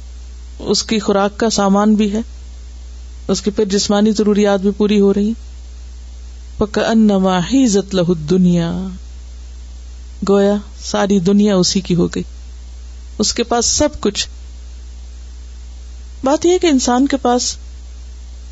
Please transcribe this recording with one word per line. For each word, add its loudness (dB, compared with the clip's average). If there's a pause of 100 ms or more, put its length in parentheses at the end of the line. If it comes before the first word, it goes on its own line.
(680)
اس 2
کی 0
خوراک 2
کا 2
سامان 4
بھی 2
ہے، -2 (1080)
اس -2
کی 0
پھر 2
جسمانی 2
ضروریات 4
بھی 2
پوری 4
ہو 6
رہی 2
ہیں۔ -4 (1080)
فَكَأَنَّمَا 4
حِيزَتْ 2
لَهُ 2
الدُّنْيَا، 4 (1600)
گویا 6 (280)
ساری 2
دنیا 6
اسی 2
کی 0
ہو 4
گئی، -4 (960)
اس 0
کے 0
پاس 0
سب 0
کچھ۔ -2 (2000)
بات 2
یہ 6
کہ 2
انسان 4
کے 0
پاس 2 (960)